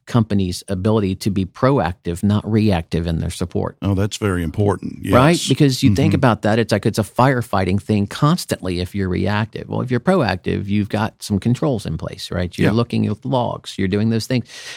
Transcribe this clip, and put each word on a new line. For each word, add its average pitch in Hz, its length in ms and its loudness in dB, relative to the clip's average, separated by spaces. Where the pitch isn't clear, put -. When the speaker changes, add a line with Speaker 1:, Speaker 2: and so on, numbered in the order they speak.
Speaker 1:
company's 101 600 0
ability 98 500 0
to - 120 -4
be 95 160 0
proactive, 87 760 0
not 104 280 2
reactive 92 540 0
in 82 140 -2
their 85 100 -4
support. - 540 -6
Speaker 2:
Oh, 98 100 2
that's 98 240 -2
very 92 240 0
important. - 680 -2
Speaker 1:
Right? 135 300 6
Speaker 2:
Yes. - 100 -6
Speaker 1:
Because 135 360 2
you 123 100 6
think 101 200 2
Speaker 2:
Mm-hmm. - 20 2
Speaker 1:
about 123 260 2
that, 107 160 2
it's 113 140 0
like 107 160 2
it's 101 100 -2
a 135 60 2
firefighting 104 760 0
thing 101 280 0
constantly 92 720 -2
if 90 160 -6
you're 98 120 -2
reactive. 98 600 -2
Well, 107 120 -4
if 123 100 -6
you're 120 80 0
proactive, 98 680 0
you've 101 240 0
got 110 320 -4
some 104 160 0
controls 120 480 0
in 85 100 -6
place, - 360 -10
right? 90 260 -4
You're - 140 2
Speaker 2:
Yeah. 104 40 2
Speaker 1:
looking 113 300 0
at 104 180 -4
logs, 127 540 -4
you're 95 100 0
doing 101 220 0
those 113 160 0
things. 127 220 -2